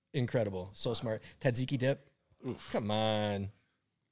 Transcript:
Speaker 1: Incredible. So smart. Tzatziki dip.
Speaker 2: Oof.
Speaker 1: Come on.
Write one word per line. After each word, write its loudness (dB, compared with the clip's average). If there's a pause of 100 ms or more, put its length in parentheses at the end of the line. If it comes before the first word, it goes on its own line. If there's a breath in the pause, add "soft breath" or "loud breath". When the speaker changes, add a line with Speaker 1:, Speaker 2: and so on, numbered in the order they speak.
(140)
Speaker 1:
Incredible. 0
So -2
smart. -2 (200 loud breath)
Tzatziki 2
dip. 0 (380)
Speaker 2:
Oof. -6
Speaker 1:
Come 0
on. 2 (600)